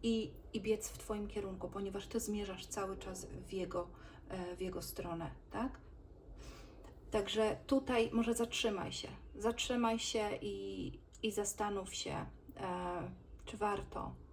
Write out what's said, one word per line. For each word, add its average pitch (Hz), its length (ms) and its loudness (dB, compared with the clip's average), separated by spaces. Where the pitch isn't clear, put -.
i, 226 280 4
i 220 80 0
biec 214 280 2
w - 100 -8
twoim 208 300 -2
kierunku, 190 400 -4
ponieważ 196 380 -2
ty 226 140 2
zmierzasz 208 460 -2
cały 190 300 -2
czas - 300 -6
w - 40 -6
jego, 180 360 0
e, 180 280 -4
w - 40 -6
jego 185 220 -2
stronę, 170 480 -2
tak? 233 300 0
Także 214 460 4
tutaj 254 460 6
może 226 220 6
zatrzymaj 226 580 2
się, - 160 -4
zatrzymaj 233 600 4
się 214 320 2
i, 196 500 -2
i 214 100 4
zastanów 202 640 2
się, - 320 -2
e, 180 540 0
czy - 120 -8
warto 202 580 0